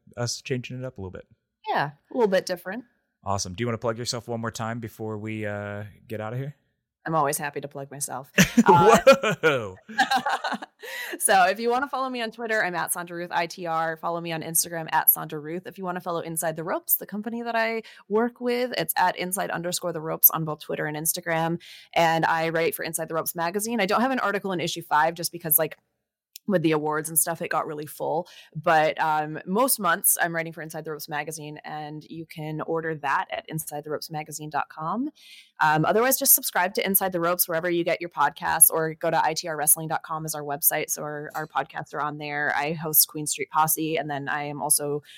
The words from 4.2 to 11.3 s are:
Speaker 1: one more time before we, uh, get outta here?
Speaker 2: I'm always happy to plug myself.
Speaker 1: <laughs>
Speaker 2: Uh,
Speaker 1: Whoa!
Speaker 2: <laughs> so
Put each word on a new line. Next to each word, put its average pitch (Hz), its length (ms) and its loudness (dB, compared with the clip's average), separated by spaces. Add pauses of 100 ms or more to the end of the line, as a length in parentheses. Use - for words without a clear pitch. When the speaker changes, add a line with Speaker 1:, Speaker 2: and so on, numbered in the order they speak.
Speaker 1:
one 117 120 -4
more 113 100 -4
time 113 300 -6
before 110 380 -8
we, 107 280 -6
uh, 104 380 -6 (240)
get 107 120 -6
outta 110 180 -6
here? 139 180 -8 (500)
Speaker 2:
I'm 160 80 -2
always 151 240 2
happy 143 240 -6
to 143 60 -8
plug 139 220 -12
myself. 139 460 -8
Speaker 1:
<laughs> 196 40 10 (260)
Speaker 2:
Uh, 208 320 10 (440)
Speaker 1:
Whoa! 120 340 2 (120)
Speaker 2:
<laughs> - 1300 -2
so 190 260 8